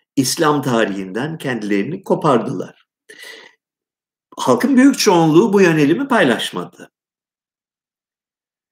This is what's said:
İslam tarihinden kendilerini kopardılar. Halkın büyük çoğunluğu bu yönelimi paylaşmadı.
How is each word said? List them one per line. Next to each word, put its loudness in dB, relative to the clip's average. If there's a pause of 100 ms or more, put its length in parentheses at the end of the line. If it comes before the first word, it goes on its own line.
(160)
İslam 0
tarihinden -4
kendilerini -4
kopardılar. -2 (1500)
Halkın 0
büyük 4
çoğunluğu 4
bu 4
yönelimi 2
paylaşmadı. -4 (1800)